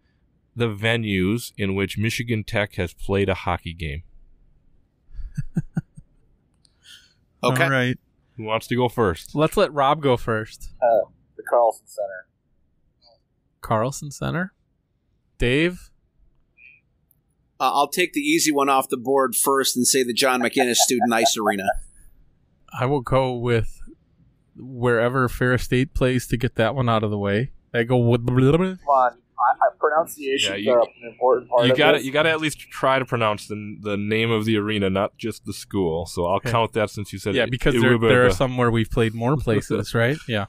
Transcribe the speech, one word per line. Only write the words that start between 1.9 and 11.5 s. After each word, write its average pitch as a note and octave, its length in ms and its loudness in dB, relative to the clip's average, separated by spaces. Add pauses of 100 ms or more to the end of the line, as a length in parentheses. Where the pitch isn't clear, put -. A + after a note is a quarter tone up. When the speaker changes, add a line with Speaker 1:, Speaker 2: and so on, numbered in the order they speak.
Speaker 1:
Michigan A2+ 480 -2
Tech G#2 300 -2
has F2+ 180 -4
played G2 380 0
a F#2 40 0
hockey F2 380 -4
game. E2 340 -10
<laughs> - 60 -20 (3250)
Speaker 2:
Okay. B2+ 220 2
Speaker 3:
All D#3 60 2
right. B2+ 280 0 (380)
Speaker 1:
Who A2 80 -12
wants A2 220 -2
to - 80 -4
go B2 140 2
first? - 460 -2
Speaker 3:
Let's D3+ 220 0
let F3 160 2
Rob D3 300 0
go C3 140 4
first. - 540 -6 (120)
Speaker 4:
Uh, A2+ 260 4 (300)
the - 100 -14
Carlson A#2+ 380 2